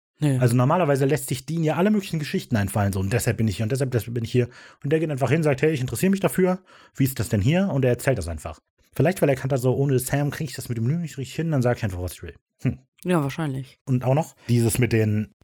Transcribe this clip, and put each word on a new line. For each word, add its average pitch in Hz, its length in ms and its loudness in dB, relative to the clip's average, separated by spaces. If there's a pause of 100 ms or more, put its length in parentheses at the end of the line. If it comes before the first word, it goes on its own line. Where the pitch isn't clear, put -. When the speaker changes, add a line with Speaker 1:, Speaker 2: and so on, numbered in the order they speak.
(180)
Speaker 1:
Nö. 139 200 2
Speaker 2:
Also 123 180 4
normalerweise 143 480 2
lässt 143 240 0
sich 131 160 -6
Dean 165 180 -4
ja 151 140 0
alle 190 140 2
möglichen 196 280 -2
Geschichten 151 380 -4
einfallen, 101 360 0
so, 98 80 -2
„Und 98 120 -2
deshalb 113 240 0
bin 110 120 2
ich 98 80 -2
hier 113 80 -4
und 110 80 -2
deshalb, 135 180 -2
deshalb 117 240 -4
bin 117 100 -4
ich - 80 -8
hier.“ 120 160 2 (340)
Und 143 80 -4
der 160 100 2
geht 165 100 -2
einfach 131 200 0
hin, 160 120 2
sagt, 143 200 2
„Hey, 156 100 4
ich 139 80 -2
interessiere 131 300 0
mich 190 100 0
dafür. 185 400 2 (340)
Wie 135 100 2
ist 131 160 -2
das 104 80 -4
denn 104 140 2
hier?“ 175 260 2
Und 135 160 0
er 127 60 4
erzählt 120 260 0
das 87 120 -6
einfach. 78 300 -10 (360)
Vielleicht, 170 260 2
weil 160 80 4
er 135 80 4
kann 131 140 -4
da 139 80 0
so, 123 180 2
„Ohne 139 220 2
Sam 143 320 -2
krieg - 180 -6
ich - 80 -12
das - 140 -10
mit 117 80 -4
dem 113 80 0
Lügen 165 160 0
nicht 156 160 -10
richtig 131 180 -10
hin, 165 140 -2
dann 143 100 2
sag 120 160 2
ich - 80 -8
einfach, 90 160 -4
was 90 140 -6
ich - 80 -20
will.“ 85 120 -14 (280)
Hm. - 160 -2 (260)
Speaker 1:
Ja, 175 180 2
wahrscheinlich. 135 640 -6
Speaker 2:
Und 127 180 0
auch 127 100 2
noch 160 200 -2 (140)
dieses 117 300 2
mit 117 160 2
den, 107 380 0 (120)